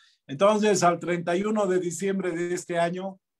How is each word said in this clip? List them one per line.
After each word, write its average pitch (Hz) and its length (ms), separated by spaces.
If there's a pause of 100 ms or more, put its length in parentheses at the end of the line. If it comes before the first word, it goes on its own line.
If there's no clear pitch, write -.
(260)
Entonces, 202 560
al 170 160
treinta 175 380
y 190 60
uno 214 240
de 185 120
diciembre 180 520
de 175 240
este 175 240
año, 180 420 (200)